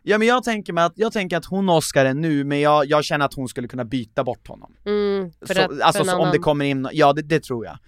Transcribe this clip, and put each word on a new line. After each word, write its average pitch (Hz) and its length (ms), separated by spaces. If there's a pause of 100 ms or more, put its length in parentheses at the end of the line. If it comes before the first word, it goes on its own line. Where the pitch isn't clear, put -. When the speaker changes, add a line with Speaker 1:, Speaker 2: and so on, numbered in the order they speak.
Speaker 1:
Ja, 202 160
men 226 100
jag 247 160
tänker 214 280
mig 170 120
att, 170 120
jag 220 160
tänker 180 240
att 160 80
hon 190 240
Oscar 151 360
är 131 100
nu, 147 300
men 143 160
jag, 147 260
jag 147 180
känner 147 200
att 131 100
hon 131 140
skulle 123 200
kunna 127 160
byta 127 400
bort 123 240
honom. - 260 (120)
Speaker 2:
Mm, 202 460 (140)
för 190 80
Speaker 1:
Så, 190 60
Speaker 2:
att, 160 200
Speaker 1:
alltså, 151 120
Speaker 2:
för 196 80
en - 100
Speaker 1:
så - 60
om - 60
det - 60
Speaker 2:
annan. 175 140
Speaker 1:
kommer 147 220
in, 135 280
ja, 147 200
det, 151 100
det 151 220
tror 117 220
jag. 80 220